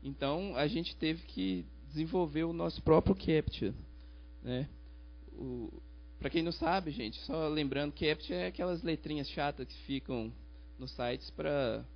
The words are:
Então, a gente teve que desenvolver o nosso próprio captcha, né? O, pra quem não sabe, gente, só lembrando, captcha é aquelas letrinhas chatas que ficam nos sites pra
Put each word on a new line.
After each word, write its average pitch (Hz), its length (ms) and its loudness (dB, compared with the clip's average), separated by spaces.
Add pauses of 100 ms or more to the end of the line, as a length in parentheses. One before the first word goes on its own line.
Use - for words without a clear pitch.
Então, 143 540 -2
a 139 140 4
gente 123 260 -2
teve 160 300 0
que 185 420 0 (220)
desenvolver 160 560 2
o 165 80 0
nosso 165 300 -2
próprio 160 340 10
captcha, - 580 2 (640)
né? 127 280 -2 (640)
O, 123 400 -6 (480)
pra 139 100 0
quem 170 100 4
não 165 120 2
sabe, 170 400 2
gente, 113 300 -4
só 160 260 0
lembrando, 147 420 2
captcha 151 420 0
é 180 140 0
aquelas 180 380 0
letrinhas 151 440 0
chatas 143 380 -2
que - 120 -14
ficam 127 540 -2 (460)
nos 131 140 -10
sites 123 380 -2
pra 135 540 0 (120)